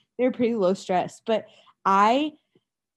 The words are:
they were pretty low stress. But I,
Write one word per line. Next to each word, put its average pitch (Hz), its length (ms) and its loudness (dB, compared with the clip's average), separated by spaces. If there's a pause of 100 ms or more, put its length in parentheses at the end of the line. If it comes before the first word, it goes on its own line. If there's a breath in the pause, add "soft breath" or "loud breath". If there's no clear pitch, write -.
(180 soft breath)
they 247 60 -2
were 254 60 0
pretty 233 240 -2
low 190 200 0
stress. 180 500 -6
But 220 220 -4 (400 soft breath)
I, 226 460 2 (640)